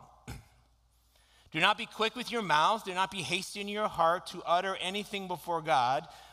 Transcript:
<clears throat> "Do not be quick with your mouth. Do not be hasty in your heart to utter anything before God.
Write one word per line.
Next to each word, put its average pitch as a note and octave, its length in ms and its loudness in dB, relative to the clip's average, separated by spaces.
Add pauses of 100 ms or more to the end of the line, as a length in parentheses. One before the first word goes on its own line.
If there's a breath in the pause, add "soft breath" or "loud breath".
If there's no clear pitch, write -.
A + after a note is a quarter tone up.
(280)
<clears throat> - 1200 -20
"Do - 80 -4
not G3 180 6
be A#3 80 -8
quick A3 300 -2
with A#3+ 160 -6
your A#3 100 0
mouth. F3 440 4
Do F#3+ 80 -6
not F#3+ 180 0
be G3 100 -6
hasty F#3 400 -4
in G3+ 60 -8
your G#3 200 -2
heart E3+ 400 2
to F3 160 -10
utter F3+ 340 0
anything G3 500 -6
before F3 340 -4
God. D3+ 460 2 (240 loud breath)